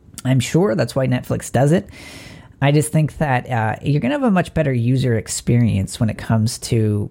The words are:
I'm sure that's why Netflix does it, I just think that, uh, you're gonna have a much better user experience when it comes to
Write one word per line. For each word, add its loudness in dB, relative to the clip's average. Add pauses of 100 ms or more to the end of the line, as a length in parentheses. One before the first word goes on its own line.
(240)
I'm 2
sure 2
that's -2
why 0
Netflix -4
does 4
it, 2 (720)
I 4
just 2
think 0
that, 0
uh, -2
you're 0
gonna 0
have -2
a 2
much 0
better 0
user 2
experience 0
when 2
it -8
comes 0
to 0